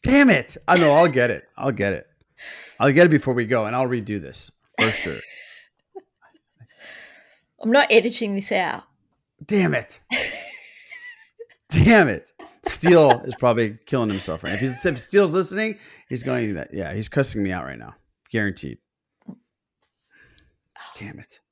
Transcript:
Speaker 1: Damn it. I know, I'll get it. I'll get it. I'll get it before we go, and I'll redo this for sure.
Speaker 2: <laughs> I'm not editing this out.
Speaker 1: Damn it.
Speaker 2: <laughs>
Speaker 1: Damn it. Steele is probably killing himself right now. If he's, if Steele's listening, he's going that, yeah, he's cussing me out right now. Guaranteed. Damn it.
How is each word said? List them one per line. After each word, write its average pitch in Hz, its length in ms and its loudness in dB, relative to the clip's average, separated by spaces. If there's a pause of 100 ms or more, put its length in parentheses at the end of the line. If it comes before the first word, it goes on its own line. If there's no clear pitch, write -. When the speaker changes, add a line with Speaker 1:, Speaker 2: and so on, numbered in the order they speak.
Speaker 1:
Damn 269 280 6
it. 143 280 0 (100)
I 180 100 4
know, 160 140 4
I'll 165 160 6
get 127 220 2
it. 90 160 -6 (120)
I'll 135 140 -4
get 101 220 -2
it. - 140 -10 (720)
I'll 143 120 2
get 165 140 6
it 170 40 6
before 139 240 2
we 120 120 -2
go, 113 200 -2
and 113 100 -6
I'll 131 120 -2
redo 107 340 -6
this 65 300 -12 (280)
for 110 120 0
sure. 78 300 -8
Speaker 2:
<laughs> - 60 -20 (2250)
I'm 226 100 -2
not 277 200 4
editing 220 440 2
this 196 160 -6
out. 185 320 -4 (600)
Speaker 1:
Damn 185 280 0
it. - 280 -8 (840)
Speaker 2:
<laughs> - 840 -20
Speaker 1:
Damn 196 400 6
it. - 220 -8 (340)
Steele 156 560 6
is 127 140 -10
probably 113 500 0
killing 120 240 -2
himself 92 340 -6
right 80 60 -8
now. 95 60 -6
If 101 60 -6
he's, 127 240 -6
if 147 140 -2
Steele's 185 320 2
listening, 202 460 -4 (320)
he's 123 140 -8
going 120 320 -4
that, - 180 -12
yeah, 85 200 -8
he's 107 140 -6
cussing 135 340 -2
me 95 120 -4
out 87 100 -8
right 65 160 -14
now. 55 160 -20 (340)
Guaranteed. 98 500 -6 (2250)
Damn - 240 -16
it. - 200 -20 (120)